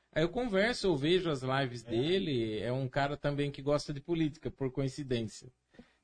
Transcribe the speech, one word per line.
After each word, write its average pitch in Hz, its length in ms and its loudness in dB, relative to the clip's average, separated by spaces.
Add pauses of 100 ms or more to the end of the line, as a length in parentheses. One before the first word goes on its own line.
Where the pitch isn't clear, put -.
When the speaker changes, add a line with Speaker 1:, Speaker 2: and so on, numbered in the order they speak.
(120)
Speaker 1:
Aí 156 120 2
eu 165 60 2
converso, 220 580 0
eu 165 100 4
vejo 170 320 2
as 135 140 -2
lives 127 420 0
Speaker 2:
É. 110 60 -12
Speaker 1:
dele, 127 680 2
é 117 140 -2
um 135 160 -2
cara 143 260 0
também 143 360 -2
que 139 100 -12
gosta 147 320 0
de 139 80 -6
política, 160 500 -2
por 135 200 -2
coincidência. 131 760 -4 (540)